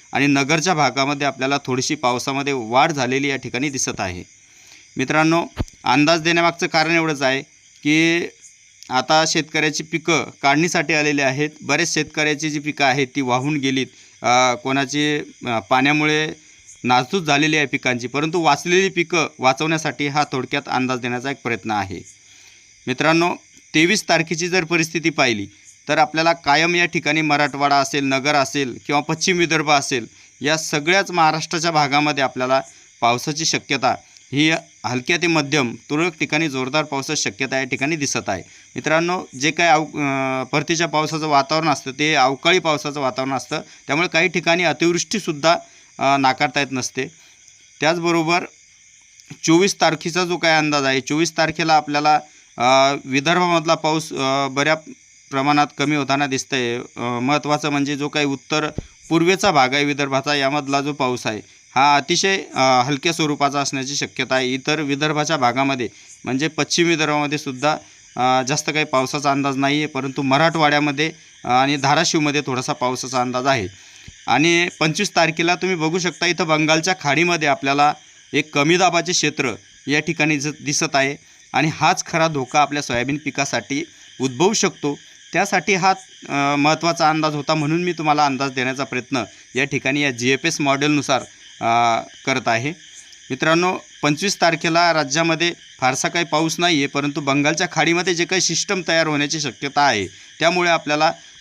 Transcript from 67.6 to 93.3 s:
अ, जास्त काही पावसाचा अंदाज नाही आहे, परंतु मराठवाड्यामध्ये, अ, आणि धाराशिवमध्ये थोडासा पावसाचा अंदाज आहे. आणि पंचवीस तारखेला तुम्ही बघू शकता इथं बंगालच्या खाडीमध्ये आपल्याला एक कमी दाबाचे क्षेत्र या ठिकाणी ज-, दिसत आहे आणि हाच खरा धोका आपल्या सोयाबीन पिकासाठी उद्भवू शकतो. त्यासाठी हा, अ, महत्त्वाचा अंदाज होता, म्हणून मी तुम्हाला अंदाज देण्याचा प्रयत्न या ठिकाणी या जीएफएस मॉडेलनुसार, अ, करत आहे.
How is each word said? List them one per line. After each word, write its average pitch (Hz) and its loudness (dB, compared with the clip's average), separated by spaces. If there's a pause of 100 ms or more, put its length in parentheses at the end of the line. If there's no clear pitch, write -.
अ, 127 2
जास्त 147 -4
काही 151 0
पावसाचा 143 -2
अंदाज 139 0
नाही 139 0
आहे, 151 0
परंतु 139 -6
मराठवाड्यामध्ये, 147 2 (320)
अ, - -6
आणि 135 2
धाराशिवमध्ये 147 0
थोडासा 131 -4
पावसाचा 127 -4
अंदाज 123 -2
आहे. 113 -2 (360)
आणि 170 2 (120)
पंचवीस 160 -2
तारखेला 170 2
तुम्ही 185 -2
बघू 160 -2
शकता 170 -4
इथं 175 -2
बंगालच्या 160 2
खाडीमध्ये 156 0
आपल्याला 139 2 (380)
एक 151 -2
कमी 147 4
दाबाचे 170 2
क्षेत्र 147 -2 (320)
या 147 0
ठिकाणी 151 0
ज-, 147 -4 (140)
दिसत 151 -4
आहे 139 2 (360)
आणि 147 2
हाच 175 0
खरा 165 0
धोका 147 0
आपल्या 143 0
सोयाबीन 127 -2
पिकासाठी 139 -4 (360)
उद्भवू 135 2
शकतो. 147 -2 (340)
त्यासाठी 190 0
हा, 190 2 (340)
अ, 143 0
महत्त्वाचा 156 2
अंदाज 156 0
होता, 147 -2
म्हणून 156 0
मी 180 -2
तुम्हाला 151 2
अंदाज 135 -2
देण्याचा 131 -4
प्रयत्न 123 -6 (300)
या 131 0
ठिकाणी 143 -2
या 143 0
जीएफएस 131 -2
मॉडेलनुसार, 139 0 (380)
अ, 117 2 (240)
करत 131 -2
आहे. 120 0 (580)